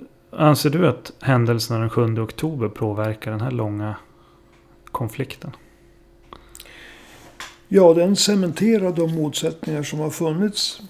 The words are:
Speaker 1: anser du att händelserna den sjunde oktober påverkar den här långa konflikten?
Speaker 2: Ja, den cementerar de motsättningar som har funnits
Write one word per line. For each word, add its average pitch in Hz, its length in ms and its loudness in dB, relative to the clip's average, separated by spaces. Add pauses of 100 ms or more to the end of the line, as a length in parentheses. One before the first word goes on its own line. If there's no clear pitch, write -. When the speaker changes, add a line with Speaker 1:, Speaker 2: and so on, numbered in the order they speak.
(300)
Speaker 1:
anser 151 400 2
du 160 180 2
att - 320 -4
händelserna 117 600 2
den 113 100 0
sjunde 113 320 0
oktober 127 460 -4
påverkar 107 600 -4
den 107 100 -6
här 131 100 -4
långa 107 460 -4 (880)
konflikten? - 680 -8 (2250)
Speaker 2:
Ja, 185 260 8
den 180 220 4
cementerar 190 760 2
de 165 220 -2
motsättningar 156 680 -4
som 151 160 -8
har 151 120 -4
funnits 180 800 -2